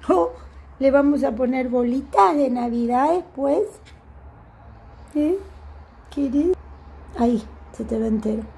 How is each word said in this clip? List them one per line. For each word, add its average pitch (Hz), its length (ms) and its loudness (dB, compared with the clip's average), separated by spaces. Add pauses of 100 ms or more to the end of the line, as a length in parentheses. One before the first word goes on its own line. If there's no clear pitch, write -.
(100)
Oh, 370 220 2 (480)
le 269 100 4
vamos 277 340 4
a 254 100 0
poner 254 360 0
bolitas 262 640 2
de 277 140 2
Navidad 240 640 0
después. 311 500 0 (1500)
¿Eh? 302 240 0 (760)
¿Querés? 285 400 0 (640)
Ahí, 233 240 2 (300)
se 233 120 -10
te 226 140 -4
ve 226 100 -2
entero. 214 340 -2 (160)